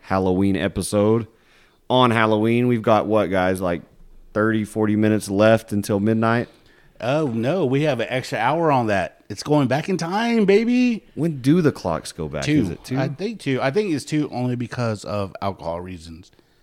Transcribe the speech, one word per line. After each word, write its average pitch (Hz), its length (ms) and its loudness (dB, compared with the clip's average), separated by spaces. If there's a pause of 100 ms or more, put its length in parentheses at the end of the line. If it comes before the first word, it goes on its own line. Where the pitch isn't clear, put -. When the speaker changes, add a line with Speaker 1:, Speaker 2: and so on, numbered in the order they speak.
Speaker 1:
Halloween 95 540 0
episode. 104 720 0 (640)
On 123 200 4
Halloween, 113 580 2
we've 117 140 0
got, 107 240 4
what, 104 200 2
guys, 92 340 0
like, 87 220 -2 (500)
thirty, 110 320 0
forty 107 320 0
minutes 107 320 2
left 107 440 4
until 101 280 0
midnight? 113 480 0 (540)
Speaker 2:
Oh, 147 240 0
no, 131 400 -2
we 135 160 0
have 139 180 0
an 107 80 -4
extra 123 300 -4
hour 147 340 2
on 123 140 2
that. 98 260 0 (160)
It's 104 140 -12
going 143 260 2
back 139 200 -2
in 190 100 -2
time, 214 480 0
baby. 233 580 2 (100)
Speaker 1:
When 147 280 -4
do 151 180 4
the 147 120 4
clocks - 400 -4
go 80 160 -8
back? 73 160 -6
Speaker 2:
Two. 143 180 2
Speaker 1:
Is 95 80 -2
it - 140 -12
two? 127 120 -6
Speaker 2:
I 135 120 -2
think 190 320 -8
two. 131 200 -2
I 131 120 0
think 202 200 -2
it's 135 120 -4
two 151 260 -2
only 123 240 -4
because 117 500 -4
of 98 380 -6
alcohol 87 380 -6
reasons. 82 500 -16 (320)